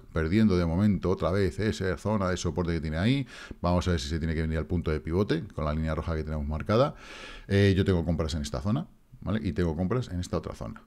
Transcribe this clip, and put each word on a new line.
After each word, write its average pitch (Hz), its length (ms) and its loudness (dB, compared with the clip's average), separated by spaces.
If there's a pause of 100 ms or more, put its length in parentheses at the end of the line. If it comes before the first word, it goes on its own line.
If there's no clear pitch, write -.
(120)
perdiendo 92 440 4
de 87 80 4
momento 87 460 2
otra 90 200 2
vez 90 300 0
esa 95 380 0
zona 98 320 0
de 87 80 -2
soporte 85 340 -2
que 82 80 0
tiene 78 160 -4
ahí. 123 300 0 (340)
Vamos 87 260 2
a 90 60 2
ver 80 80 0
si 69 80 -8
se 80 100 -2
tiene 80 160 -2
que 78 60 -2
venir 80 160 -2
al 80 100 -2
punto 82 240 -2
de 76 100 0
pivote 101 440 0 (100)
con 76 120 -4
la 76 80 -2
línea 80 200 0
roja 82 220 -4
que 78 80 -4
tenemos 76 220 -6
marcada. 104 480 0 (540)
Eh, 101 280 6
yo 95 80 4
tengo 87 200 4
compras 80 300 0
en 76 80 -2
esta 71 200 -4
zona, 120 260 -2 (320)
¿vale? 104 220 -2
Y 90 100 -2
tengo 87 220 0
compras 92 340 -2
en 90 120 -4
esta 87 160 -4
otra - 180 -4
zona, - 320 -10